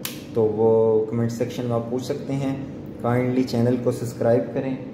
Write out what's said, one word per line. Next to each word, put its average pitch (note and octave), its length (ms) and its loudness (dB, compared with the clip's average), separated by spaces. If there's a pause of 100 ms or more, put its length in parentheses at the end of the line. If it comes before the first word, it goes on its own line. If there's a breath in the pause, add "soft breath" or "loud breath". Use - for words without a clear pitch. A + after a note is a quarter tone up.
(360)
तो A2+ 80 4
वो A2 560 4 (120)
कमेंट A#2 200 0
सेक्शन B2 340 -4
में A#2+ 60 -2
आप A#2 200 0
पूछ B2+ 120 -2
सकते C#3 300 -4
हैं। C3+ 480 -4 (220)
काइंडली B2+ 400 2
चैनल A#2+ 340 2
को A#2+ 140 0
सब्सक्राइब A#2 640 0
करें C3+ 400 -4